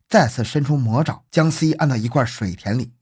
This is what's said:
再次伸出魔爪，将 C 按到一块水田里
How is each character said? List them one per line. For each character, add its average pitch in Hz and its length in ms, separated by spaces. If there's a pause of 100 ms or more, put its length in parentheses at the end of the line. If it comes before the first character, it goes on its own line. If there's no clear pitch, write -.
再 175 200
次 117 180
伸 143 180
出 147 120
魔 123 280
爪， - 260
将 160 220
C 156 220
按 156 140
到 131 80
一 113 120
块 123 180
水 95 300
田 104 220
里 127 240